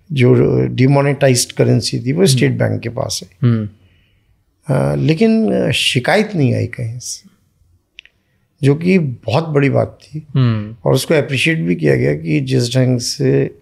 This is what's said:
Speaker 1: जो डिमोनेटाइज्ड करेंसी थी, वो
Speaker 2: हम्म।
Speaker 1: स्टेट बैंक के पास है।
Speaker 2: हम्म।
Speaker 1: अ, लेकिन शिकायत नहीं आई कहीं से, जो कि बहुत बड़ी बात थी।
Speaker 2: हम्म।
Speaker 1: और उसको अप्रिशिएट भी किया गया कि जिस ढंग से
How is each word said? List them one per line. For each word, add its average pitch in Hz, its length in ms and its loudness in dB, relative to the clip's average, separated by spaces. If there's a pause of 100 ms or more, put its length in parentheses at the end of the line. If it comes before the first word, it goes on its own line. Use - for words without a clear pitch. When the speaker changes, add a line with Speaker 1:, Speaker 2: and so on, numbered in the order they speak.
(120)
Speaker 1:
जो 127 540 4
डिमोनेटाइज्ड 131 840 2
करेंसी 123 480 0
थी, 120 120 -4
वो 156 60 -2
Speaker 2:
हम्म। 190 80 4
Speaker 1:
स्टेट 135 260 2
बैंक 113 280 -2
के 107 80 -8
पास - 340 -6
है। - 80 -20 (120)
Speaker 2:
हम्म। 113 260 0 (1040)
Speaker 1:
अ, 139 200 0
लेकिन 202 560 2 (220)
शिकायत 202 600 0
नहीं 135 200 2
आई 107 120 -2
कहीं 120 320 -10
से, - 300 -14 (1300)
जो 139 120 4
कि 175 240 2
बहुत 143 500 -2
बड़ी 143 220 2
बात 117 320 -2
थी। 156 320 -16
Speaker 2:
हम्म। 113 500 0
Speaker 1:
और 139 100 2
उसको 135 200 0
अप्रिशिएट 143 440 0
भी 170 160 -2
किया 151 220 2
गया 127 180 0
कि 156 260 -4
जिस 127 340 -2
ढंग 127 240 2
से 139 640 -2